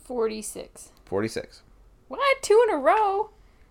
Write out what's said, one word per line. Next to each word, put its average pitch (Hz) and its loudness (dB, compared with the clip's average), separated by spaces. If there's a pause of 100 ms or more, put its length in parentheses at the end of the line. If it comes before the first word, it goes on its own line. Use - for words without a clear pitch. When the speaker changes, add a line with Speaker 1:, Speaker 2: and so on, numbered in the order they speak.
Speaker 1:
Forty-six. - -8 (140)
Speaker 2:
Forty-six. - -6 (460)
Speaker 1:
What? 523 0
Two 427 6
in 381 0
a 311 0
row? 392 2 (420)